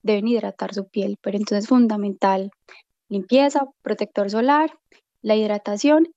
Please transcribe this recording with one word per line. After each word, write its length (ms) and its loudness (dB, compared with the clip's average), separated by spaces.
deben 260 0
hidratar 460 -4
su 120 -8
piel. 360 -6
Pero 160 -4
entonces 280 -4
fundamental, 840 0
limpieza, 560 0
protector 480 -4
solar, 500 0
la 120 2
hidratación 840 2